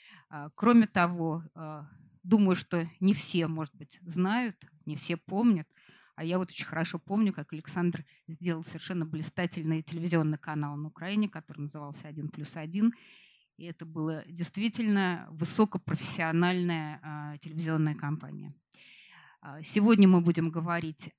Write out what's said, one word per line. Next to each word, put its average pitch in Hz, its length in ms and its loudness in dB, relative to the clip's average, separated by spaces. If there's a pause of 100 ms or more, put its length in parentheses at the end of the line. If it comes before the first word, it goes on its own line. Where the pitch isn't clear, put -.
(300)
А, 147 240 -12
кроме 233 320 8
того, 170 580 2 (120)
э, 156 280 -12 (380)
думаю, 190 340 4
что 170 320 -2 (120)
не 190 160 4
все, 165 320 -2
может 160 260 -6
быть, - 300 -20
знают, 185 600 -2 (220)
не 151 100 -8
все 165 220 -4
помнят, 202 500 2 (480)
а 156 80 -8
я 175 140 0
вот 180 140 -4
очень - 160 -10
хорошо 165 320 -4
помню, 202 340 0
как - 180 -12
Александр 170 540 -2 (220)
сделал 165 360 -4
совершенно 170 440 -6
блистательный 160 760 -4
телевизионный 160 560 0
канал 147 400 -6
на 151 120 -8
Украине, 202 380 -2
который 156 340 -12
назывался 147 460 -12
"Один 151 220 -10
плюс - 260 -12
один". 175 380 0 (640)
И - 80 -16
это 170 220 -14
была 160 380 -4
действительно 196 1080 -2
высокопрофессиональная, 170 1700 0
а, 147 380 -10
телевизионная 156 560 0
компания. 143 580 -8 (880)
А, 151 200 -14
сегодня 208 440 8
мы 180 140 10
будем 165 300 2
говорить 165 680 -4